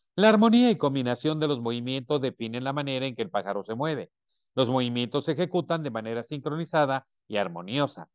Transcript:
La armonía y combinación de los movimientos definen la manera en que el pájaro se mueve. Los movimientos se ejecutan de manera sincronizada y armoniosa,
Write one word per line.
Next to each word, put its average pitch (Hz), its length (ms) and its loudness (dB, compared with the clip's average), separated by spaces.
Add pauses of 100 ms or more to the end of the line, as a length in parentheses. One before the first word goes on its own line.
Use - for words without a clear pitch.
(160)
La 208 140 6
armonía 226 420 8
y 160 60 0
combinación 139 640 0
de 156 80 2
los 135 100 -2
movimientos 123 600 -2
definen 120 420 -4
la 135 80 -2
manera 139 360 -4
en 123 80 -8
que 117 80 -4
el 92 60 -4
pájaro 98 340 -4
se 113 120 -8
mueve. 135 360 -4 (440)
Los 127 140 2
movimientos 123 560 0
se 165 80 0
ejecutan 135 500 -2
de 139 80 -6
manera 113 320 -6
sincronizada 147 840 -2 (200)
y 107 100 -4
armoniosa, 92 760 -4